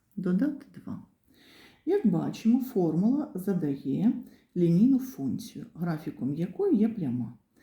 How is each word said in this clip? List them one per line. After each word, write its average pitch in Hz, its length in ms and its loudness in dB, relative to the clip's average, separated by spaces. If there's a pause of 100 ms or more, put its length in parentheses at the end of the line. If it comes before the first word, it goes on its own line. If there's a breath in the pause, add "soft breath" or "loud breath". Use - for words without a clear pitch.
(160)
додати 185 500 -2 (100)
два. - 300 -14 (800 soft breath)
Як 370 220 2
бачимо, 170 560 2
формула 190 720 0
задає 160 800 0 (420 loud breath)
лінійну 185 440 6
функцію, - 760 -8
графіком 156 600 -6
якої 220 440 0
є 220 120 4
пряма. 123 480 -4 (260 soft breath)